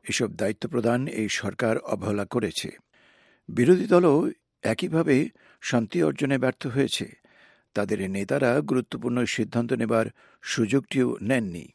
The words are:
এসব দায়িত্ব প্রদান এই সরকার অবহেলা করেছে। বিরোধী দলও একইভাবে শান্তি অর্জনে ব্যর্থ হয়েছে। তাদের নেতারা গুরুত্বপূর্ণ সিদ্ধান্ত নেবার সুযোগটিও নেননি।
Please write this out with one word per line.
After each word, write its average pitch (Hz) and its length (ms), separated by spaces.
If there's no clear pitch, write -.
এসব 101 260
দায়িত্ব 98 340
প্রদান 120 380
এই 110 220
সরকার 110 480
অবহেলা 101 480
করেছে। 110 440
বিরোধী 160 360
দলও 175 460
একইভাবে 160 680
শান্তি 123 420
অর্জনে 139 340
ব্যর্থ 127 300
হয়েছে। - 480
তাদের 98 380
নেতারা 123 500
গুরুত্বপূর্ণ 123 640
সিদ্ধান্ত 120 480
নেবার 113 320
সুযোগটিও 123 800
নেননি। 101 540